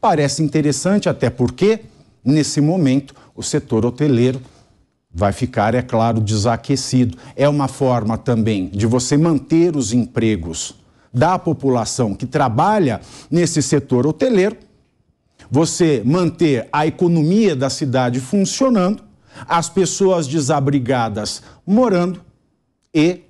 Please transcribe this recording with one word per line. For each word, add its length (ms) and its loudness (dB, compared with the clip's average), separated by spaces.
parece 420 0
interessante, 640 0
até 220 -2
porque, 540 0
nesse 360 0
momento, 540 0
o 60 -12
setor 440 -2
hoteleiro 560 0
vai 200 0
ficar, 440 -2
é 60 0
claro, 380 0
desaquecido. 960 -2
É 120 2
uma 200 -2
forma 500 -2
também 480 -2
de 180 -4
você 320 0
manter 600 2
os 160 -4
empregos 840 -2
da 220 2
população 760 -2
que 140 -8
trabalha 760 0
nesse 320 0
setor 420 0
hoteleiro, 520 0
você 560 0
manter 680 0
a 160 0
economia 680 2
da 160 -2
cidade 480 -2
funcionando, 840 0
as 220 -2
pessoas 580 0
desabrigadas 1120 -2
morando 560 2
e 380 2